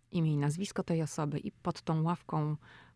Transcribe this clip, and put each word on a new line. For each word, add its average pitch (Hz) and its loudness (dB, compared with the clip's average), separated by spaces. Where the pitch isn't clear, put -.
imię 160 4
i 147 2
nazwisko 156 0
tej 165 0
osoby 147 -2
i - -6
pod - -4
tą 160 2
ławką 156 0